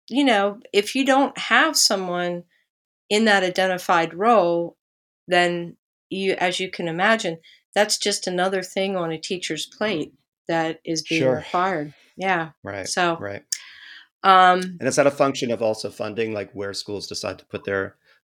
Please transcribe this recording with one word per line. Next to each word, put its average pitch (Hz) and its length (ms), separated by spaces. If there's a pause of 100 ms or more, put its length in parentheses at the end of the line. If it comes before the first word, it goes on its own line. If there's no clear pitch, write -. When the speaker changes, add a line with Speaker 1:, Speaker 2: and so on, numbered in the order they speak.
Speaker 1:
you 277 160
know, 202 360 (120)
if 208 220
you 269 100
don't 262 320
have 294 400
someone 175 680 (640)
in 214 160
that 196 160
identified 180 720
role, 175 640 (520)
then 175 480 (340)
you, 190 240
as 180 260
you 185 100
can 170 180
imagine, 185 500 (360)
that's 214 240
just - 280
another 185 360
thing 190 340
on 165 160
a 160 60
teacher's 160 480
plate 214 480 (340)
that 165 360
is 160 180
being 160 200
Speaker 2:
Sure. 131 140
Speaker 1:
required. 175 560 (240)
Yeah. 175 340 (120)
Speaker 2:
Right, 98 260
Speaker 1:
So, 170 300
Speaker 2:
right. 101 240 (800)
Speaker 1:
um, 185 580
Speaker 2:
And 120 80
is - 80
that 139 100
a 139 40
function 135 400
of 117 120
also 107 280
funding, 110 420
like, 101 200
where 98 220
schools 98 320
decide - 320
to - 80
put - 180
their 98 320 (320)